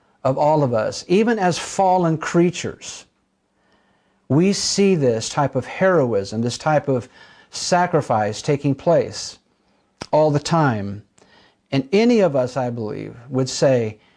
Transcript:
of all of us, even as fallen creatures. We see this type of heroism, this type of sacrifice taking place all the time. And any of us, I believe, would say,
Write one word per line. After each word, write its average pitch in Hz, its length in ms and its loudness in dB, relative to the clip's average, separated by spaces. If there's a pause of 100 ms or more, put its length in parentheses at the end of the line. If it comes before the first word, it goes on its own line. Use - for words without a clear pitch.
(240)
of 135 140 0
all 151 260 2
of 123 120 0
us, 110 320 -4
even 214 320 2
as 180 180 0
fallen 180 640 0
creatures. - 840 -2 (1200)
We 175 240 4
see 196 400 2
this 123 340 0
type - 280 -2
of 123 100 -2
heroism, 120 760 0
this 117 180 -2
type 151 280 0
of 127 220 -2 (400)
sacrifice 139 920 -2
taking 143 320 0
place 131 640 -2 (720)
all 156 180 4
the 143 100 0
time. 107 640 -2 (680)
And 135 220 -2
any 226 300 4
of 170 120 2
us, 127 220 -2
I 123 140 -2
believe, 107 460 -8 (120)
would 131 220 -2
say, 123 500 0 (180)